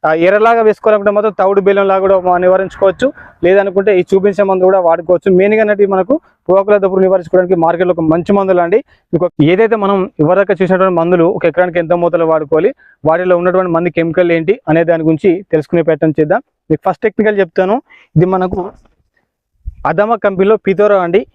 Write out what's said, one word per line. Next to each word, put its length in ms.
ఆ, 40
ఎర్రలాగా 400
వేసుకోవాలనుకుంటే 500
మాత్రం 240
తవుడు 260
బెల్లం 240
లాగా 140
కూడా 120
మా-, 180
నివారించుకోవచ్చు. 640
లేదనుకుంటే 540
ఈ 120
చూపించే 380
మందు 200
కూడా 180
వాడుకోవచ్చు. 420
మెయిన్గా 260
అనేది 220
మనకు 280
పొగాకు 220
లద్దె 180
పురుగు 160
నివారించుకోవడానికి 600
మార్కెట్లో 320
ఒక 160
మంచి 260
మందులు 260
అండి. 140
మీకు 160
ఏదైతే 320
మనం 260
ఇవరకు 280
చూసినటువంటి 480
మందులు 240
ఒక 140
ఎకరానికి 320
ఎంత 100
మోతాదులో 400
వాడుకోవాలి, 420
వాటిలో 360
ఉన్నటువంటి 360
మందు 220
కెమికల్ 380
ఏంటి 320
అనే 220
దాని 180
గురించి 220
తెలుసుకునే 300
ప్రయత్నం 380
చేద్దాం. 220
మీకు 200
ఫస్ట్ 160
టెక్నికల్ 360
చెప్తాను. 340
ఇది 180
మనకు 260
అదమా 260
కంపెనీలో 300
పితోరా 400
అండి. 140